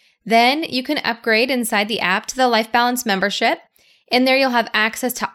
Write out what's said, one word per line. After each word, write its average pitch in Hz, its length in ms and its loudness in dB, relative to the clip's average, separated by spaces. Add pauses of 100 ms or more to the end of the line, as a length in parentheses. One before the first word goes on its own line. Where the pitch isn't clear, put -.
(240)
then 240 380 2
you 254 200 -6
can 294 160 -4
upgrade 233 520 0
inside 220 380 -2
the 220 120 -4
app 185 260 -2
to - 100 -10
the 254 120 2
Life 226 240 0
Balance 247 320 0
membership. 208 540 0 (520)
In 254 140 4
there, 262 120 4
you'll 269 140 2
have 233 220 0
access 220 420 -2
to - 200 -6